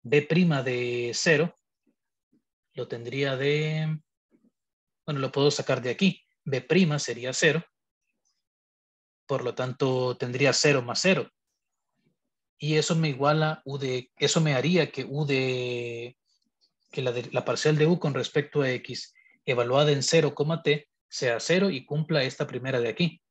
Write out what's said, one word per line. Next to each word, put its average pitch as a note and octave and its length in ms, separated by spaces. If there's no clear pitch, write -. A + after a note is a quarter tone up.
B D3 220
prima D#3+ 400
de B2 500
cero E3 420
lo B2+ 140
tendría C3 500
de, D#3 640
bueno, C#3+ 140
lo C3+ 120
puedo C#3+ 200
sacar - 320
de B2 80
aquí. F#3+ 320
B C3 180
prima D#3+ 360
sería A#2+ 340
cero. D#3+ 320
Por C3+ 160
lo A#2 100
tanto, B2+ 640
tendría B2 360
cero C#3 280
más A#2+ 200
cero. E3+ 280
Y D3+ 200
eso D#3+ 180
me D#3+ 140
iguala D3+ 540
U C#3 140
de, B2+ 400
eso D3 240
me D3+ 140
haría D3 360
que C3 160
U D3 180
de, B2 920
que C#3 120
la B2+ 80
de, A#2+ 200
la B2 140
parcial D3+ 320
de D3+ 80
U F3 140
con C#3+ 160
respecto D3 480
a C3 80
X - 420
evaluada C3 460
en C3+ 100
cero, D3+ 320
coma D#3 300
T D3 260
sea A#2 320
cero F#3+ 300
y C3+ 160
cumpla D3+ 380
esta C#3 240
primera B2+ 320
de A#2 100
aquí. E3+ 420